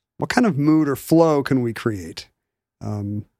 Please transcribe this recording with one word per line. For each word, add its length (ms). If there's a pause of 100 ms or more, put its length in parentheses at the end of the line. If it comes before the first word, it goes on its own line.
(160)
what 140
kind 160
of 120
mood 300
or 80
flow 480
can 180
we 120
create? 540 (520)
Um, 460 (140)